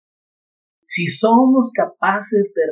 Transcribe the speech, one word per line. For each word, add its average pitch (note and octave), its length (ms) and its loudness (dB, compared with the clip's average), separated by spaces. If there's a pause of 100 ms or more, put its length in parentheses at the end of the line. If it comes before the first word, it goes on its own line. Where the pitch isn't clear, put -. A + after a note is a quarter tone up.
(840)
Si F3 240 -4
somos B3 680 2
capaces G3+ 840 -2
de E3 180 0